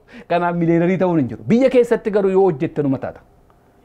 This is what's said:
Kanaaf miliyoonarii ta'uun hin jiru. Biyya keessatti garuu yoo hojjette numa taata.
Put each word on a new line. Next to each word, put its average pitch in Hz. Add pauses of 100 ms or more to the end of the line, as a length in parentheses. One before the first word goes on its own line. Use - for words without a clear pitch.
(300)
Kanaaf 175
miliyoonarii 170
ta'uun 175
hin 127
jiru. 110
Biyya 233
keessatti 233
garuu 196
yoo 190
hojjette 160
numa 135
taata. 90 (640)